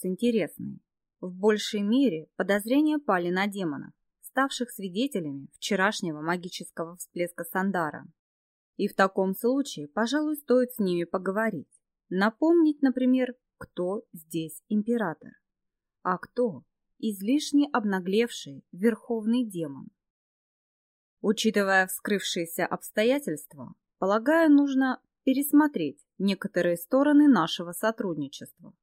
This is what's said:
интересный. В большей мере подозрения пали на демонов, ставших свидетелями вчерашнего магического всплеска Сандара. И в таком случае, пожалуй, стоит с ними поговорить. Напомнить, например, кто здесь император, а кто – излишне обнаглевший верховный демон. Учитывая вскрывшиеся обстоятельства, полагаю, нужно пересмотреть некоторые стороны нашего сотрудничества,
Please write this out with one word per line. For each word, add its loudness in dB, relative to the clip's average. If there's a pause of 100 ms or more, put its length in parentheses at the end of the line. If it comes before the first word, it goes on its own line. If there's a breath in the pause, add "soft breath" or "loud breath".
интересный. -2 (400)
В -10
большей 0
мере 0
подозрения 2
пали -2
на 0
демонов, -6 (300)
ставших -4
свидетелями -6
вчерашнего -2
магического -8
всплеска -8
Сандара. -4 (720)
И -2
в -14
таком 2
случае, -2
пожалуй, -2
стоит 2
с -20
ними 0
поговорить. -4 (400)
Напомнить, 2
например, 2 (240)
кто -6
здесь -10
император, -2 (720)
а -2
кто – -4 (340)
излишне 0
обнаглевший -2
верховный -2
демон. -8 (1300)
Учитывая 2
вскрывшиеся -4
обстоятельства, -4 (240)
полагаю, 4
нужно 4 (220)
пересмотреть 2 (140)
некоторые 0
стороны 6
нашего 4
сотрудничества, -6